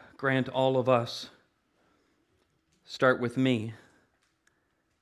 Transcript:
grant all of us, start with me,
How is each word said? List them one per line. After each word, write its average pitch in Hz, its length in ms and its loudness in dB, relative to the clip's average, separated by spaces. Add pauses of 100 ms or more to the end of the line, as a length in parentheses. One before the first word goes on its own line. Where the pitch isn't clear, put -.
(180)
grant 131 320 0
all 131 280 0
of 120 100 0
us, 120 440 0 (1500)
start - 340 0
with 120 180 -4
me, 117 360 0 (1300)